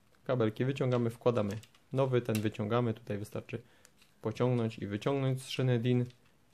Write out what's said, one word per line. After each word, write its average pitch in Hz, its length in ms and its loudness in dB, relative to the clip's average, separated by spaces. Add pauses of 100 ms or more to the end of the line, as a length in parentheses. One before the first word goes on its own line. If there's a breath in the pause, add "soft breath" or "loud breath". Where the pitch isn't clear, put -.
(240)
kabelki 123 420 0
wyciągamy, 127 440 0
wkładamy 110 480 0 (360)
nowy, 131 280 2
ten 120 140 0
wyciągamy, 110 580 0
tutaj 104 240 -8
wystarczy 110 440 -10 (600 soft breath)
pociągnąć 123 580 0
i 104 80 -6
wyciągnąć 131 540 0
z - 60 -14
szyny 127 320 2
din 123 260 2 (480)